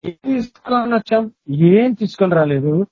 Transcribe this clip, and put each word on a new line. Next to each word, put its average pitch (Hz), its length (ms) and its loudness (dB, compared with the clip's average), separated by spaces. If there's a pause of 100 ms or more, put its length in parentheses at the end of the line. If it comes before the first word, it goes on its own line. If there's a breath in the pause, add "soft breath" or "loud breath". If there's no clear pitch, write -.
ఏం 170 80 -10 (120)
తీసుకొని 247 680 -4
వచ్చాం? 220 380 -2 (180)
ఏం 180 440 4
తీసుకొని 190 420 -2
రాలేదు. 151 560 0